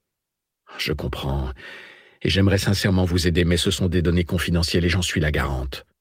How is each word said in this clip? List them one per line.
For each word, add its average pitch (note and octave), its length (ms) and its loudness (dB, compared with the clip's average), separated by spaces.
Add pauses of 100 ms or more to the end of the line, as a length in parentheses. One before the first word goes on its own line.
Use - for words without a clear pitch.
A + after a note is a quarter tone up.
(760)
Je - 140 -4
comprends, C2+ 600 -4 (680)
et - 80 0
j'aimerais G2 280 4
sincèrement G2 480 2
vous E2+ 220 2
aider, F2 180 2
mais F2 100 2
ce F#2+ 160 0
sont F#2+ 160 0
des F2 140 2
données E2+ 240 2
confidentielles E2+ 580 0
et F2 60 2
j'en F2+ 120 0
suis - 200 -2
la D2+ 100 0
garante. C2+ 540 -4 (160)